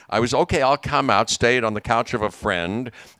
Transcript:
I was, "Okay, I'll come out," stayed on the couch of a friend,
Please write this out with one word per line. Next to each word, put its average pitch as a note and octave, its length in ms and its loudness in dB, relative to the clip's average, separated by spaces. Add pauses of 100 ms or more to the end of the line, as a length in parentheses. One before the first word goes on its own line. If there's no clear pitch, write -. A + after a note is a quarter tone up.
I G#2 100 -2
was, A#2 140 0
"Okay, D#3 300 2
I'll C3+ 160 2
come C#3 320 -2
out," G#2+ 180 2
stayed B2 340 2
on A2 120 -2
the G#2+ 80 -8
couch A#2 320 0
of G#2+ 80 -4
a G#2 80 0
friend, G2+ 600 -4 (300)